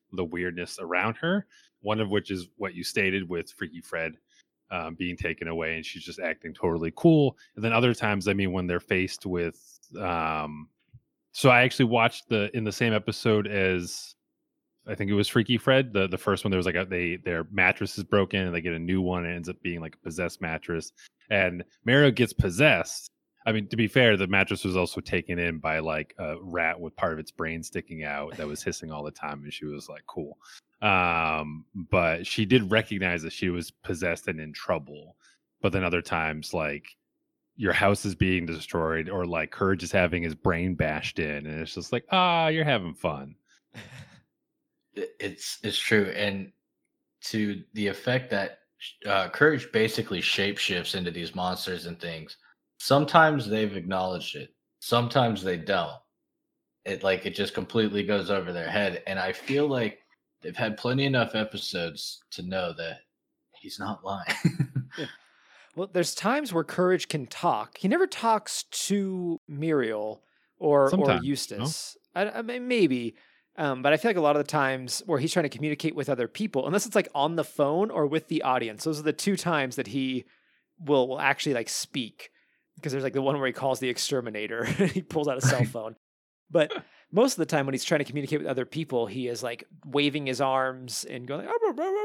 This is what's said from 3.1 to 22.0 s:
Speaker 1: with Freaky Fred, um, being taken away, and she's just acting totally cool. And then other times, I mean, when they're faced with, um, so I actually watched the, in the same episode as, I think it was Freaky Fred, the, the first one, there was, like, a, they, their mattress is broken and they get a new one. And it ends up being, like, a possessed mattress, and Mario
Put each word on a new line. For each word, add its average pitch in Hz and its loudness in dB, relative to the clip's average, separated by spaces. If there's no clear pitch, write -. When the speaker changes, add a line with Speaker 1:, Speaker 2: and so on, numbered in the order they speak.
Speaker 1:
with 85 -6
Freaky 82 -10
Fred, 82 -6
um, 80 -6
being 87 -4
taken 85 -6
away, 82 -2
and 80 -8
she's - -14
just 85 -14
acting 82 -6
totally 82 0
cool. 151 6
And 107 -8
then 113 2
other 120 4
times, 104 0
I 101 4
mean, 98 0
when 90 -2
they're 87 0
faced 92 -2
with, 87 -4
um, 80 -4
so - 6
I 123 10
actually 127 4
watched 117 4
the, 104 2
in 113 -2
the 104 -2
same 117 2
episode 104 2
as, 92 -2
I 104 -6
think 101 -2
it - 2
was 104 4
Freaky 117 4
Fred, 131 4
the, 95 4
the 90 -2
first 98 0
one, 107 2
there 92 4
was, 90 2
like, 87 0
a, 92 0
they, 90 -2
their 85 -4
mattress 95 2
is 101 -4
broken 98 2
and 85 -2
they 85 -2
get 85 -2
a 80 -4
new 92 0
one. 90 0
And 85 -4
it - -6
ends 85 -8
up 90 -10
being, 85 -6
like, 80 -12
a - -20
possessed 85 -6
mattress, 82 -4
and 90 2
Mario 135 8